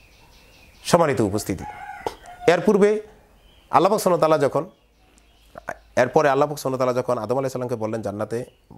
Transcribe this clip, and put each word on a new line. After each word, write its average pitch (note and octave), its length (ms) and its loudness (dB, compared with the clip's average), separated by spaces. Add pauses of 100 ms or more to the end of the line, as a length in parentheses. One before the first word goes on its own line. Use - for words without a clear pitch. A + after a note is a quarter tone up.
(840)
সম্মানিত D3+ 360 2
উপস্থিতি, G2+ 440 -2 (880)
এর F3 80 0
পূর্বে G#3 400 2 (680)
আল্লাহ F3 220 4
পাক G#3 80 0
সুবহানাহু F#3+ 100 2
ওয়া E3+ 80 2
তাআলা D#3 200 4
যখন C#3+ 440 -2 (1120)
এরপরে C#3+ 320 4
আল্লাহ C#3+ 200 2
পাক D3 100 -8
সুবহানাহু C3 260 -2
ওয়া B2 100 2
তাআলা B2 40 -4
যখন B2 200 -2
আদম A2 200 -4
আলাইহিস C3+ 140 -4
সালামকে B2+ 240 -6
বললেন A2 260 -6
জান্নাতে G#2+ 420 -6 (340)